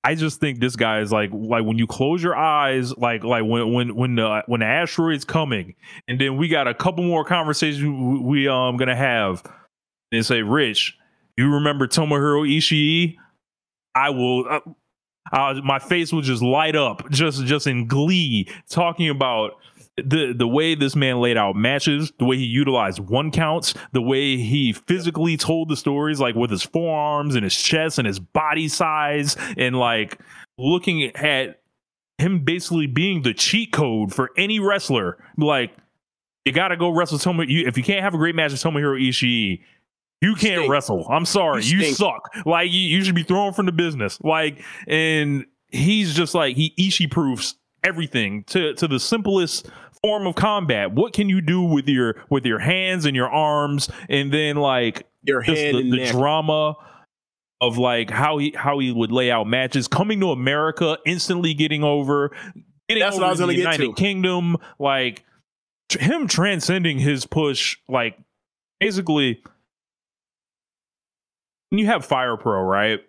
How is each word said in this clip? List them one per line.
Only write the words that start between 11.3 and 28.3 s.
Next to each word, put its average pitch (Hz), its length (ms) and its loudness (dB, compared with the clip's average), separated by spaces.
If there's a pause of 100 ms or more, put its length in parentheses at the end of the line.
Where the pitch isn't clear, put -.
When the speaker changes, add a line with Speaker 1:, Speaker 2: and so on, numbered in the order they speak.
Speaker 1:
you 139 160 4
remember 143 340 2
Tomohiro 147 580 2
Ishii?" 156 720 2 (760)
I 139 140 2
will, 123 400 0
uh, 147 100 -2 (720)
uh, 135 220 2 (100)
my 135 160 0
face 170 320 -2
will 165 100 -2
just 127 220 -2
light 151 320 2
up, 131 340 -2
just, 139 360 0
just 139 200 0
in 123 220 -2
glee, 139 600 2 (200)
talking 170 380 0
about 127 460 0 (420)
the, 135 400 0
the 120 120 2
way 156 280 2
this 139 200 0
man 131 260 2
laid 120 160 2
out 98 180 2
matches, 143 640 0
the 135 60 2
way 127 100 4
he 131 80 -2
utilized 120 560 0
one 123 320 -2
counts, 160 420 0 (200)
the 127 80 2
way 135 360 2
he 123 360 2
physically 170 640 -2
told 160 320 -2
the 143 80 -2
stories, 147 420 -2
like, 123 160 0
with 117 160 0
his 92 120 -2
forearms 151 720 -2
and 113 80 2
his 95 120 -2
chest 156 440 0
and 123 80 0
his 98 120 -4
body 156 480 -2